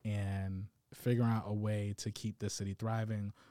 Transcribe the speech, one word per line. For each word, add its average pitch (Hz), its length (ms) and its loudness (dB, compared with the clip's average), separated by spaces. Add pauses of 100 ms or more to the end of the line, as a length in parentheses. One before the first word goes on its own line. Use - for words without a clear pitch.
and 98 600 -2 (280)
figuring 120 360 4
out 110 180 4
a 104 60 -2
way 104 440 0
to 107 140 -4
keep - 280 -6
the 101 100 -2
city 98 280 -2
thriving, 110 560 0 (180)